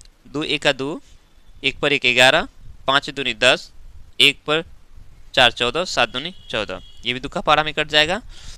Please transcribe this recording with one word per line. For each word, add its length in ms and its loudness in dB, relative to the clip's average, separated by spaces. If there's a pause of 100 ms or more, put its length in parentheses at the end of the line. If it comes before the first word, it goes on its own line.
(280)
दो 180 -6
एक 180 -2
का 100 4
दो, 260 -6 (640)
एक 160 -2
पर 140 2
एक 100 0
ग्यारह, 440 4 (400)
पाँच 240 0
दूनी 240 -6
दस, 360 2 (480)
एक 260 4
पर 180 0 (680)
चार 180 6
चौदह, 340 -2
सात 240 0
दूनी 240 -10 (160)
चौदह, 320 -6 (240)
ये 80 -2
भी 60 -4
दो 100 -8
का 120 -6
पारा 220 4
में 100 -6
कट 140 -2
जाएगा। 340 2 (360)